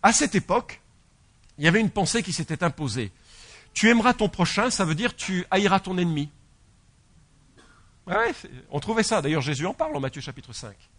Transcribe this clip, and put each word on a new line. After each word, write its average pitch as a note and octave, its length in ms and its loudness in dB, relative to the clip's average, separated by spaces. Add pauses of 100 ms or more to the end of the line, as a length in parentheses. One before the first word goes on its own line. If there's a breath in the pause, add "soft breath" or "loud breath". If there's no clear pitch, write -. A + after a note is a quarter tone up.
À G#3+ 100 6
cette B3 220 2
époque, - 460 -2 (760)
il C#3+ 60 -6
y E3 40 6
avait G3 120 6
une G3 100 2
pensée G#3 340 0
qui F#3 80 -6
s'était D#3+ 320 -4
imposée. B2 480 -4 (640 loud breath)
Tu G#3+ 140 4
aimeras A#3 260 6
ton G#3 140 0
prochain, G#3 420 0
ça G3+ 140 0
veut D#3 120 0
dire A#3 180 -2
tu F#3 380 -4
haïras G3 260 4
ton F#3 180 -4
ennemi. D#3 320 0 (1800 soft breath)
Ah F#3 100 -2
ouais, D4 160 0
c'est, - 160 -16 (200)
on D3 100 -4
trouvait A3 240 0
ça. G3+ 180 0
D'ailleurs, D3 200 0
Jésus D3 240 -2
en G3 80 -4
parle D#4 200 -4
en C#3+ 60 -4
Matthieu C3+ 200 -6
chapitre B2+ 320 -16
cinq. G#2 240 -14 (220)